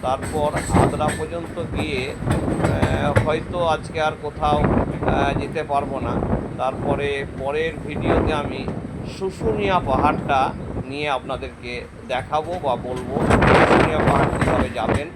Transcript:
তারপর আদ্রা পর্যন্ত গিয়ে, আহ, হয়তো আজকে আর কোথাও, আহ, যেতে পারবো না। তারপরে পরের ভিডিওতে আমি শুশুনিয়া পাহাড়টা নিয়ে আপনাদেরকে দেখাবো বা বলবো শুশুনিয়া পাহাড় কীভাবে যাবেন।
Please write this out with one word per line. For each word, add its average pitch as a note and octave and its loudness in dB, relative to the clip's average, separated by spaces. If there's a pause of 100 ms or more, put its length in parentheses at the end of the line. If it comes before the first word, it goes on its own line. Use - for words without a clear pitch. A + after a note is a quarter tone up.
তারপর D3 0 (280)
আদ্রা D3 2 (100)
পর্যন্ত E3 -6
গিয়ে, D3 -2
আহ, - 0
হয়তো E3 0
আজকে D#3 -2
আর D#3 2 (100)
কোথাও, D3+ 2
আহ, - 2
যেতে D3 -4
পারবো C#3+ 0
না। A#2+ -4 (460)
তারপরে C#3 -2 (140)
পরের D3+ -2 (140)
ভিডিওতে D3 2
আমি C#3 -4 (520)
শুশুনিয়া G3 0
পাহাড়টা C#3 2 (320)
নিয়ে C#3+ -4
আপনাদেরকে B2 -6 (260)
দেখাবো D3+ -2
বা C3 2
বলবো B2+ -4
শুশুনিয়া D3 6
পাহাড় - 4 (120)
কীভাবে B2+ 2
যাবেন। A#2 0